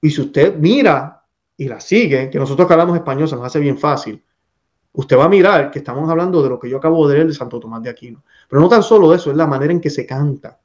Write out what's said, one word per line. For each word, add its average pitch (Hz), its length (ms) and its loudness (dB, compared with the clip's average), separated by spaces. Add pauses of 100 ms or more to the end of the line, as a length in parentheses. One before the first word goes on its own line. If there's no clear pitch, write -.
Y 156 80 2
si 143 120 -4
usted 143 340 0
mira 160 680 0 (320)
y 135 120 -8
la 117 120 -12
sigue, 135 520 0
que - 80 -4
nosotros 139 280 0
que - 60 4
hablamos 170 240 2
español 160 300 -4
se 147 80 -6
nos 123 100 -10
hace 127 140 -4
bien 143 180 -2
fácil, 139 460 -6 (680)
usted 135 260 0
va 139 80 6
a 170 40 2
mirar 185 400 4
que 147 100 -12
estamos 139 300 -8
hablando 170 320 0
de 135 80 0
lo 123 100 -6
que 123 80 -14
yo 127 100 -6
acabo 160 300 2
de 143 60 2
leer 156 140 2
de 160 60 -4
Santo 120 260 -12
Tomás 113 240 -14
de 120 80 -12
Aquino. 117 320 -20 (260)
Pero 139 120 2
no 170 60 6
tan 220 140 6
solo 196 320 4
eso, 160 160 -2
es 139 80 -2
la 160 80 2
manera 143 260 -2
en 175 80 0
que 160 120 -6
se 123 140 -8
canta. 139 600 -6